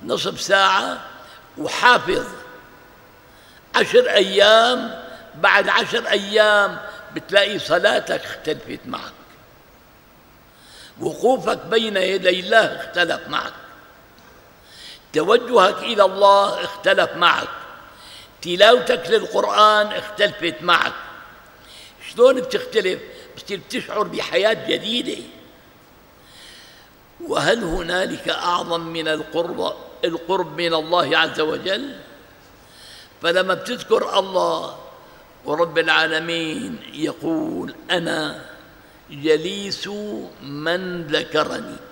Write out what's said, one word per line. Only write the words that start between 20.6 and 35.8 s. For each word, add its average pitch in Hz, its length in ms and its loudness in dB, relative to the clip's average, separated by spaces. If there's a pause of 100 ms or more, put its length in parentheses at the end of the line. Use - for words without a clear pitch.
معك. 175 320 2 (1160)
شلون 254 300 6
بتختلف؟ 196 580 -2 (380)
بتصير 196 300 -10
بتشعر 208 360 -6
بحياة 190 640 -2
جديدة. - 560 -4 (2000)
وهل 196 360 0
هنالك 175 680 -4
أعظم 170 520 -2
من 165 260 -6
القرب، 156 680 -4 (320)
القرب 170 560 -4
من 170 120 0
الله 160 440 2
عز 160 220 2
وجل؟ 190 560 -4 (1300)
فلما 185 320 2
بتذكر 202 680 0
الله 175 580 -2 (680)
ورب 156 340 0
العالمين 160 1000 -2 (140)